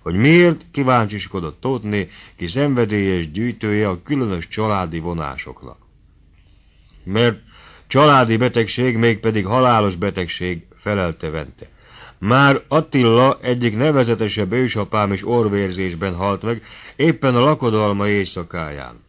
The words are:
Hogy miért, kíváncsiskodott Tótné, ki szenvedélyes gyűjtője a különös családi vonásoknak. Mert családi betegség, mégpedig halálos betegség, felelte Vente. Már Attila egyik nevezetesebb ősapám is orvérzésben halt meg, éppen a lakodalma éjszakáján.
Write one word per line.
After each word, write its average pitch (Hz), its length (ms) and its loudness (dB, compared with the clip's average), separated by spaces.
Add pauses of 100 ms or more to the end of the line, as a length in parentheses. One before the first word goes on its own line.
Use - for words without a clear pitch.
Hogy 85 140 -6
miért, 160 560 4
kíváncsiskodott 101 880 -2
Tótné, 107 480 -4 (280)
ki 87 100 -8
szenvedélyes 101 840 0
gyűjtője 104 580 -2
a 90 140 -6
különös 110 440 -4
családi 95 520 -4
vonásoknak. 73 800 -10 (1300)
Mert 110 360 0 (480)
családi 131 500 4
betegség, 120 600 0
mégpedig 110 480 0
halálos 113 500 2
betegség, 90 680 -6 (160)
felelte 90 480 -4
Vente. 76 400 -12 (500)
Már 135 480 4
Attila 131 760 4
egyik 120 360 -2
nevezetesebb 113 720 0
ősapám 107 640 -2
is 95 140 -6
orvérzésben 95 880 -2
halt 95 260 -2
meg, 113 200 -6 (340)
éppen 139 400 0
a 120 40 4
lakodalma 107 680 2
éjszakáján. 80 1000 -6